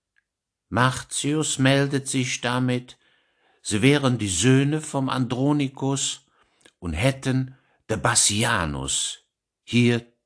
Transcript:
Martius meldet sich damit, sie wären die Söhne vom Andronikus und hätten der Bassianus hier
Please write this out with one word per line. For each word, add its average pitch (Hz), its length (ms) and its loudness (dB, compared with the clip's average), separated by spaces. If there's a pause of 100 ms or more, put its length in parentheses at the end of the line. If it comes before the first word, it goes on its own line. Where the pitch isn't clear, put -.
(720)
Martius 131 880 -2
meldet 139 500 2
sich 127 320 -2
damit, 123 560 -2 (640)
sie 101 200 -2
wären 135 360 4
die 104 100 -2
Söhne 131 520 2
vom 139 280 -4
Andronikus 135 1120 -2 (560)
und 85 140 -8
hätten 131 640 -2 (320)
der 110 100 -2
Bassianus 104 1200 0 (460)
hier 120 420 2 (200)